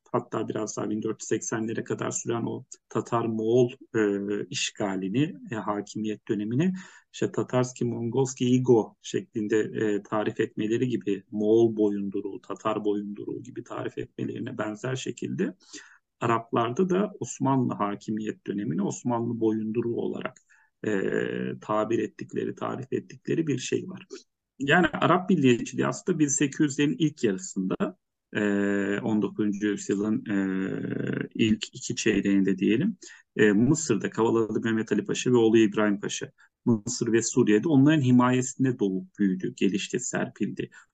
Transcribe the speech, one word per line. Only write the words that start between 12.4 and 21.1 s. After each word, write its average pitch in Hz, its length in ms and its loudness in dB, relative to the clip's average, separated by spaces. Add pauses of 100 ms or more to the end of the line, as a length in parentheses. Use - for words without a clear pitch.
Tatar 107 440 -4
boyunduruğu 104 580 -4
gibi 120 200 -14
tarif 117 340 -10
etmelerine 117 600 -8
benzer 107 380 -6
şekilde 139 600 -6 (640)
Araplarda 120 680 0
da 190 300 0
Osmanlı 131 540 0
hakimiyet 104 720 -6
dönemini 104 340 -4
Osmanlı 117 580 -2
boyunduruğu 113 560 -2
olarak, 104 420 -6 (500)
e, 104 140 0 (600)